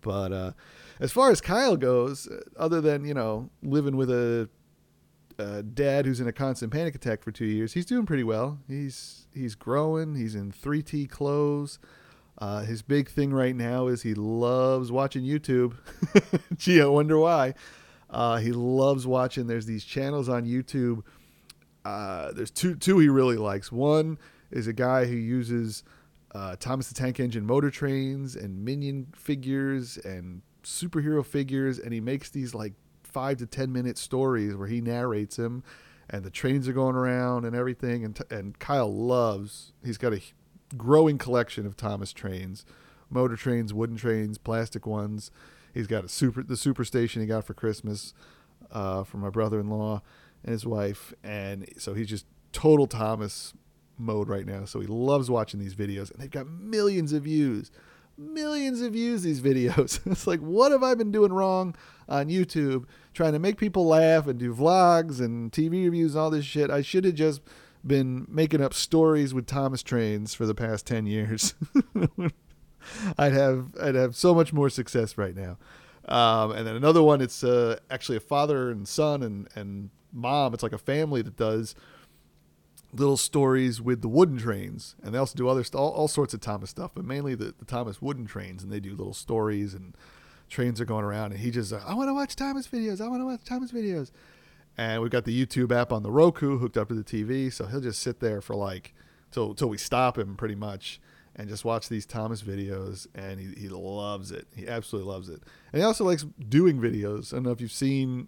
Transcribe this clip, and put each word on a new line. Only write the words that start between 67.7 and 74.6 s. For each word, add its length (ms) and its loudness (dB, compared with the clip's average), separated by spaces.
been 420 2
making 360 4
up 100 0
stories 640 4
with 100 -2
Thomas 380 -2
trains 500 0
for 140 -2
the 80 2
past 320 -4
ten 180 0
years. 480 -2
<laughs> 1300 -4
I'd 140 4
have, 340 2
I'd 140 0
have 220 2
so 180 6
much 200 6
more 180 4